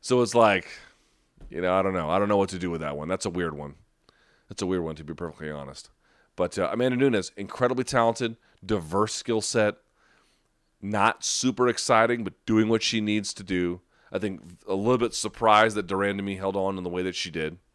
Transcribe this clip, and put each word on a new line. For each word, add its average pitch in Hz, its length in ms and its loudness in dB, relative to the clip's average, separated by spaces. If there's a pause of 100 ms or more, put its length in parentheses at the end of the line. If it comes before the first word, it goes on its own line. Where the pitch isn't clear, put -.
So 127 220 2
it's 113 120 0
like, 107 340 6 (800)
you 82 100 -8
know, 92 180 2
I 95 40 2
don't 95 100 0
know. 82 180 -2
I 90 80 2
don't 101 100 0
know 104 100 2
what 98 120 2
to 95 80 -8
do 87 120 -4
with 82 100 -6
that 73 160 -6
one. 76 120 -8
That's 92 180 -4
a 98 40 -4
weird 85 240 -4
one. 73 200 -14 (720)
That's - 140 -10
a 95 40 -2
weird 90 160 0
one, 80 140 -6
to 76 80 -16
be 78 100 -10
perfectly 78 360 -10
honest. 69 400 -14 (440)
But, - 240 -2
uh, 90 140 0
Amanda 123 240 2
Nunes, 123 400 2
incredibly 123 480 -2
talented, 117 520 0 (280)
diverse 95 500 0
skill 110 280 -2
set, 107 340 2 (1040)
not 104 440 0
super 123 440 0
exciting, 117 560 2
but 95 80 -8 (140)
doing 110 220 4
what 113 140 2
she 113 180 0
needs 104 340 -2
to 101 100 -14
do. 90 360 -2 (300)
I - 80 -4
think 95 220 -4 (260)
a 98 80 -2
little 110 220 2
bit 117 160 0
surprised 110 640 4
that 98 100 -4
de 95 80 -6
Randamie 98 440 -2
held 95 180 -2
on 95 220 -2
in 90 60 -8
the 90 40 -4
way 90 140 -4
that 92 120 -4
she - 160 -8
did. 80 280 -6 (160)